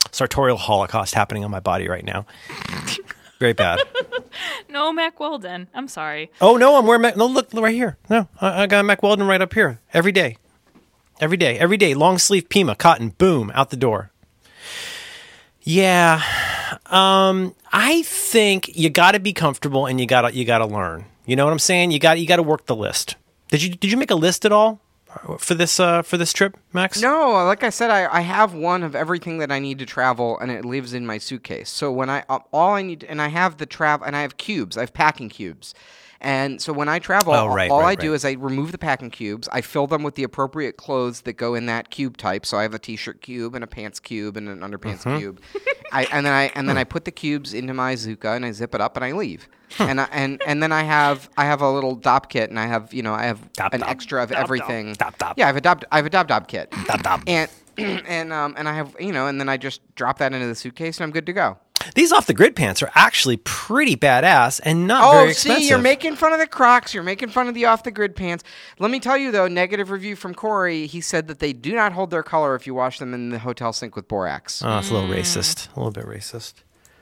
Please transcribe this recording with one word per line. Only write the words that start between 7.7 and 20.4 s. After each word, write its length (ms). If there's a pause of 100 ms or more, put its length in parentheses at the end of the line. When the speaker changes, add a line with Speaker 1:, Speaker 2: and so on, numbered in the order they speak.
Speaker 1:
here. 220 (120)
No, 200 (100)
I, 240
I 40
got 180
Mac 180
Weldon 240
right 140
up 120
here. 280 (120)
Every 200
day. 240 (840)
Every 160
day. 240
Every 160
day. 180
Long 240
sleeve 300
Pima, 280
cotton, 340
boom, 440
out 160
the 60
door. 360 (1500)
Yeah. 580 (640)
Um, 680 (160)
I 320
think 720
you 140
gotta 300
be 140
comfortable 520
and 140
you 80
gotta, 260
you 120